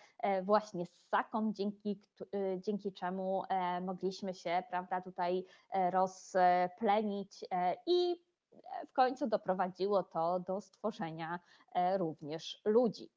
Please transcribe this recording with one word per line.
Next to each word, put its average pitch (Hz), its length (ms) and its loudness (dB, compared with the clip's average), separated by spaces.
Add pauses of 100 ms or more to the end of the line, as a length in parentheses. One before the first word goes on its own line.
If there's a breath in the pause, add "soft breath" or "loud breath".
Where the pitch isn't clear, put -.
(200 loud breath)
e, 196 220 0
właśnie 202 440 2
ssakom, 220 680 -2
dzięki 202 480 -6
kt-, - 320 -18
e, 190 280 -2
dzięki 202 320 -4
czemu, 190 560 -2
e, 180 320 -2
mogliśmy 185 520 -4
się, 180 360 -2
prawda, 185 320 -4
tutaj, 185 440 -2 (240 loud breath)
e, 185 220 2
rozplenić, 190 1600 2
e, 180 240 0 (120)
i, 349 340 2 (300)
e, - 360 -12
w - 60 -20
końcu 262 340 2
doprowadziło 190 760 0
to 170 360 0
do 190 220 -4
stworzenia, 170 800 -6 (360 soft breath)
e, 180 220 4
również 160 680 -4
ludzi. 214 520 4